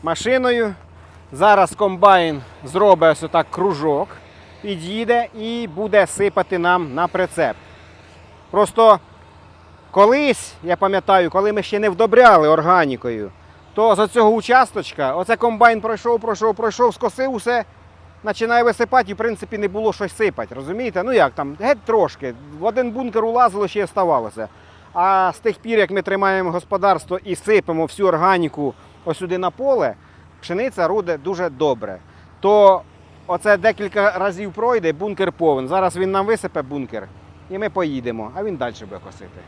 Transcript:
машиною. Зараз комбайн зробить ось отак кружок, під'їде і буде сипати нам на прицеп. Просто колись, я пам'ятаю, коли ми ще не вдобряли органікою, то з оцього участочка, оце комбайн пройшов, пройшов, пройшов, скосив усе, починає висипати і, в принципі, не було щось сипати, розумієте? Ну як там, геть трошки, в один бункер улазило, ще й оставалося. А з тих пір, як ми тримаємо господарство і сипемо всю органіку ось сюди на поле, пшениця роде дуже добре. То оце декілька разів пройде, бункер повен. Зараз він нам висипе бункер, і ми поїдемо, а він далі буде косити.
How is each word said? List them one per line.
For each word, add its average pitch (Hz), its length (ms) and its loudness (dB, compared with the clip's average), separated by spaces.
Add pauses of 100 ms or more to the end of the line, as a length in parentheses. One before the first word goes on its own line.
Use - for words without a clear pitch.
машиною. 233 720 -2 (580)
Зараз 190 420 4
комбайн 180 680 2 (220)
зробить 165 480 4
ось 147 100 -4
отак 165 280 0
кружок, 160 580 -2 (540)
під'їде 208 640 -2 (120)
і 226 360 -8
буде 196 320 0
сипати 196 520 -2
нам 170 360 0
на 170 140 -2
прицеп. 165 480 -2 (920)
Просто 190 480 4 (920)
колись, 247 720 2
я 170 140 0
пам'ятаю, 190 540 2
коли 202 220 0
ми 208 100 -4
ще 208 160 -6
не 208 120 0
вдобряли 202 580 6
органікою, 139 840 0 (440)
то 214 200 2
з 185 40 0
оцього 214 320 2
участочка, 214 840 0
оце 185 220 -2
комбайн 226 440 2
пройшов, 226 400 -2
пройшов, 220 340 -2
пройшов, 226 400 0
скосив 254 400 -4
усе, 233 300 -2 (580)
починає 226 400 0
висипати 233 480 0
і, 202 40 -8
в - 20 -10
принципі, 220 420 -6
не 202 100 -2
було 208 240 -2
щось - 240 -8
сипати, 120 380 -4
розумієте? 180 480 -6
Ну 254 100 -4
як 160 200 2
там, 147 280 -8
геть 240 240 -2
трошки, 151 500 -2 (240)
в 165 60 -10
один 233 260 -2
бункер 226 340 -4
улазило, 226 440 0
ще 208 120 -4
й - 20 0
оставалося. 123 680 -2 (460)
А 185 400 2
з - 40 -16
тих 214 200 -4
пір, 220 200 -2
як 185 120 2
ми 190 120 -2
тримаємо 190 480 0
господарство 180 720 -2
і 190 100 -6
сипемо 170 480 0
всю 190 260 -2
органіку 165 680 0 (300)
ось 165 140 -6
сюди 185 200 -6
на 180 120 -2
поле, 226 440 -2 (460)
пшениця 190 480 -4
роде 175 300 -2
дуже 170 320 -6
добре. 117 480 -4 (420)
То 196 420 6 (440)
оце 202 300 0
декілька 202 600 0
разів 196 340 -4
пройде, 220 400 -2
бункер 190 400 -4
повен. 135 360 0
Зараз 185 280 0
він 190 140 -2
нам 196 160 0
висипе 202 360 -4
бункер, 120 460 -10 (420)
і 190 80 -10
ми 208 120 -6
поїдемо, 123 640 -6
а 196 100 -8
він 190 120 -8
далі 120 240 -8
буде 98 260 -16
косити. 90 420 -20